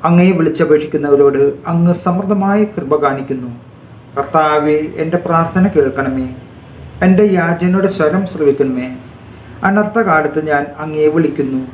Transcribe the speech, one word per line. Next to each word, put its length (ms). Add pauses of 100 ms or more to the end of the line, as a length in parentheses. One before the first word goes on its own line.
അങ്ങയെ 240
വിളിച്ചപേക്ഷിക്കുന്നവരോട് 1120 (240)
അങ്ങ് 260
സമൃദ്ധമായ 680
കൃപ 400
കാണിക്കുന്നു. 480 (680)
കർത്താവേ, 600 (260)
എൻ്റെ 140
പ്രാർത്ഥന 500
കേൾക്കണമേ. 600 (800)
എൻ്റെ 200 (120)
യാചനയുടെ 500
സ്വരം 400
ശ്രവിക്കണമേ. 600 (760)
അനർത്ഥകാലത്ത് 840
ഞാൻ 180 (140)
അങ്ങയെ 280
വിളിക്കുന്നു. 540 (120)